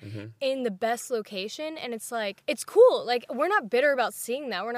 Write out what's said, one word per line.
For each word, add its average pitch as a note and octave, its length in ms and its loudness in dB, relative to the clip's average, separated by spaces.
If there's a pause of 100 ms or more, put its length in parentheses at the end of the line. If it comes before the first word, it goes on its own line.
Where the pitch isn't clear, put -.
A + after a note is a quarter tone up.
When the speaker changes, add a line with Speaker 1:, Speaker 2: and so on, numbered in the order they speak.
Speaker 1:
Mm-hmm. G#2 220 -10 (140)
Speaker 2:
in C4+ 220 0
the A#3+ 80 0
best A3+ 400 -4
location, A3 680 -6
and B3 160 -8
it's - 180 -10
like, G#3+ 340 -6
it's C#4 180 -2
cool. F#4+ 400 8
Like, A#3+ 240 -2
we're C#4+ 200 0
not F#4+ 220 0
bitter C4+ 220 4
about A#3+ 220 0
seeing C4 360 -6
that. F#3+ 140 -4
We're A#3 140 -6